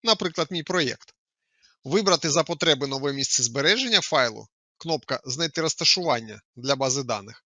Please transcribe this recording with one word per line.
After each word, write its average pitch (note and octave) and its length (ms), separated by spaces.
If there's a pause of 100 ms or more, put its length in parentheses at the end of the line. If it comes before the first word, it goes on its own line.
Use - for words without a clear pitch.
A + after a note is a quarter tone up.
наприклад, F#3 480
«Мій E3+ 120
проєкт», E3 520 (680)
вибрати E3+ 460
за D3+ 140
потреби D3+ 440
нове C#3 260
місце C3+ 300
збереження F#3 580
файлу, A#2 460 (300)
кнопка D3+ 480
«Знайти D3+ 360
розташування» D3 800 (140)
для C3 200
бази C3+ 280
даних G#2+ 500